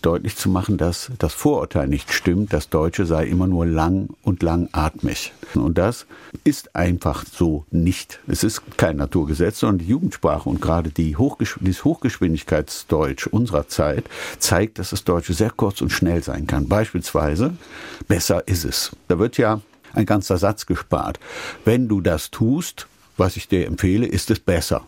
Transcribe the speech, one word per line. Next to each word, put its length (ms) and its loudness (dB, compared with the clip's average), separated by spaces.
deutlich 340 0
zu 120 -2
machen, 300 0
dass 400 -2
das 140 0
Vorurteil 540 0
nicht 260 -2
stimmt, 400 0
das 160 -2
Deutsche 380 2
sei 200 2
immer 200 2
nur 180 2
lang 440 2
und 200 0
langatmig. 880 -2
Und 240 2
das 280 0
ist 320 -2
einfach 500 0
so 460 0
nicht. 560 0
Es 160 -2
ist 200 -2
kein 200 2
Naturgesetz, 640 0
sondern 180 2
die 80 -4
Jugendsprache 600 0
und 120 -2
gerade 300 0
die 260 0
Hochgesch-, 440 -2
dieses 240 -2
Hochgeschwindigkeitsdeutsch 1400 0
unserer 400 0
Zeit 360 0
zeigt, 400 0
dass 100 -6
das 140 -6
Deutsche 300 2
sehr 160 2
kurz 300 -2
und 100 0
schnell 340 2
sein 240 -4
kann. 180 0
Beispielsweise, 880 0
„Besser 400 2
ist 160 0
es.“ 260 -4
Da 140 2
wird 180 2
ja 220 2
ein 120 2
ganzer 300 2
Satz 300 0
gespart. 540 -2
„Wenn 220 4
du 140 2
das 320 0
tust, 560 -2
was 200 2
ich 100 -12
dir 200 2
empfehle, 400 2
ist 260 -2
es 80 0
besser.“ 480 0